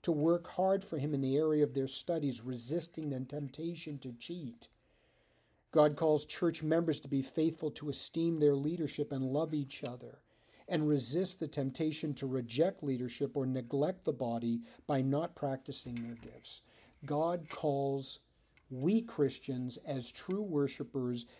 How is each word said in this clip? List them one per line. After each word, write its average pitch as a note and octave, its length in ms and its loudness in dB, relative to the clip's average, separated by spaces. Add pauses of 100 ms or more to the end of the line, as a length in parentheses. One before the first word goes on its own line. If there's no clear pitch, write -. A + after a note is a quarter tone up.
to E3+ 100 2
work E3 340 4
hard F#3+ 380 2
for D#3+ 140 -6
Him D3 160 0
in C#3 80 0
the C3+ 160 4
area D3+ 260 6
of B2 80 -2
their C3+ 140 0
studies, C#3+ 560 -2
resisting C3 680 -4
the C3 120 -4
temptation D3 800 -6
to B2+ 120 -10
cheat. C#3+ 560 -10 (1040)
God D3+ 260 6
calls D3+ 300 4
church E3 360 0
members D#3+ 380 2
to C#3+ 80 -12
be C3+ 140 2
faithful D#3+ 480 0
to D3+ 180 -8
esteem E3 500 0
their D3 160 8
leadership D3 560 -2
and C3 140 0
love D3 300 0
each C#3+ 280 -4
other, B2 360 -10 (500)
and D#3 180 2
resist D3 540 2
the D3+ 80 -2
temptation D3 640 -2
to C3+ 140 -4
reject C3 560 0
leadership B2+ 520 -2
or C3+ 120 0
neglect C3+ 580 0
the D#3 80 2
body A#2 480 0 (260)
by C#3 140 2
not C#3+ 340 0
practicing C3+ 600 -6
their A#2 220 -6 (140)
gifts. - 300 -10 (460)
God D#3+ 420 0
calls C#3 680 0 (500)
we D#3 320 2
Christians C3 840 -2
as C3+ 260 -4
true G3 300 -4
worshipers C3+ 840 -2 (160)